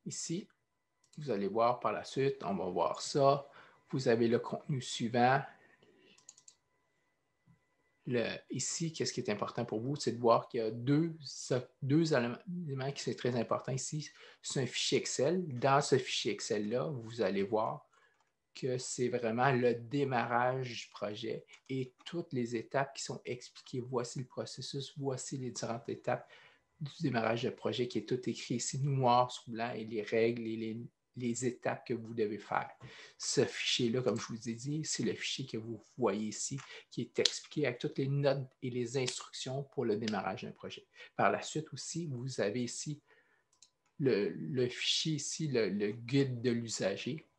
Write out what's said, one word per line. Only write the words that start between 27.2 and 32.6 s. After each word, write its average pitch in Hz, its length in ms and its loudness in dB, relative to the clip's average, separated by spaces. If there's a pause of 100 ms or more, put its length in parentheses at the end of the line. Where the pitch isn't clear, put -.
de 107 60 2
projet 120 380 -2
qui 117 100 -2
est 104 100 -4
tout 123 200 0
écrit - 280 -4
ici, 131 240 -4
noir 127 500 4
sur - 200 -12
blanc, 117 240 -4
et 113 100 -6
les 110 180 -4
règles 117 440 2
et 113 100 -2
les, 110 200 -4 (400)
les 123 300 0
étapes - 400 -2
que 120 80 -2
vous 110 180 -6
devez 107 260 0
faire. - 320 -2 (460)